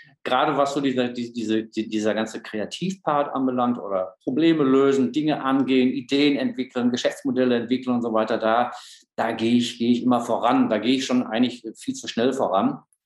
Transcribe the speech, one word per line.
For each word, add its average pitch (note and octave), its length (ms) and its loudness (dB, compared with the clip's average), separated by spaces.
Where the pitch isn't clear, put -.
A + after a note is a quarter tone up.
gerade C3+ 340 0
was C#3 180 2
so D3 60 -2
dieser, B2+ 280 0
die, A#2+ 240 -8
diese, A2 320 -2
die, A2 240 -6
dieser G#2+ 260 0
ganze A2 280 -6
Kreativpart D3 920 -4
anbelangt B2 440 0
oder F#2+ 440 -4
Probleme D#3 420 2
lösen, C3+ 480 4
Dinge D3+ 300 0
angehen, C3 480 2
Ideen C#3 460 0
entwickeln, B2 540 -2
Geschäftsmodelle B2 680 0
entwickeln B2+ 400 -2
und A#2 60 -2
so A#2 100 -2
weiter, A2 260 0
da, A#2 320 0
da A2+ 160 -2
gehe A#2 240 2
ich, A#2+ 220 0
gehe A#2 140 2
ich A2 100 0
immer A#2+ 180 2
voran. A#2 480 2
Da A2 100 2
gehe B2 180 0
ich C3 100 -2
schon B2 200 0
eigentlich A#2 380 -2
viel - 160 -8
zu - 120 -14
schnell B2 280 0
voran. A2+ 440 0